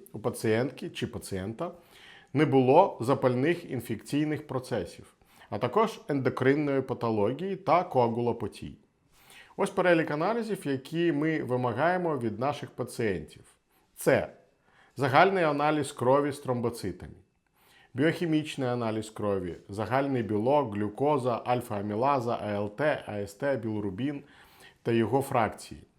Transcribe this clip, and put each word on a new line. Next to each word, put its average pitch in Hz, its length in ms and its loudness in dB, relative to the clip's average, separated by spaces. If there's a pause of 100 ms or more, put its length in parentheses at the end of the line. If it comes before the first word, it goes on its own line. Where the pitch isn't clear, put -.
(140)
у 123 60 -12
пацієнтки 120 720 -2
чи - 180 -6
пацієнта 101 640 -8 (640)
не 147 120 4
було 135 560 6
запальних 131 720 0
інфекційних 143 760 -4
процесів, - 680 -6 (360)
а 107 80 -6
також 220 500 0
ендокринної 139 760 2
патології 123 760 -2
та 170 280 2
коагулопатії. 117 920 -2 (800)
Ось 202 120 0
перелік 175 420 2
аналізів, 202 560 -2
які 160 440 0
ми 151 320 0
вимагаємо 135 760 0
від 110 220 -4
наших 131 320 -4
пацієнтів. 104 760 -4 (500)
Це 131 340 2 (680)
загальний 165 460 6
аналіз 147 480 2
крові 139 400 2
з 139 80 -12
тромбоцитами, 117 760 -4 (800)
біохімічний 156 760 0
аналіз 110 400 -2
крові, 98 480 -2 (120)
загальний 120 540 0
білок, 107 520 2
глюкоза, 123 680 0
альфа-амілаза, 117 960 0
А 104 100 -4
Л 104 240 -4
Т, 143 320 -2
А 104 120 -6
С 101 140 -8
Т, 139 240 -2
білирубін 110 680 -4 (600)
та 120 80 -2
його 113 300 4
фракції - 600 -2 (180)